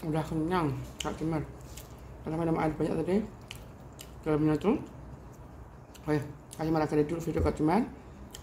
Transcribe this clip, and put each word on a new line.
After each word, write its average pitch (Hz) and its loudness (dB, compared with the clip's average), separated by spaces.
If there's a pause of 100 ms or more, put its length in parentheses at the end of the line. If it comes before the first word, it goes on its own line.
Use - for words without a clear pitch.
udah 156 2
kenyang, 165 2 (320)
Kak - -2
Cimar. 156 0 (840)
Karena 156 -2
minum 165 2
air 160 4
banyak 156 2
tadi. 175 4 (1080)
Dalamnya 151 6
tuh. 220 6 (1300)
Oke, 151 4 (360)
Kak 160 -2
Cimar 160 4
akhiri 151 4
dulu 165 -2
video 160 0
Kak 147 4
Cimar. 160 6 (600)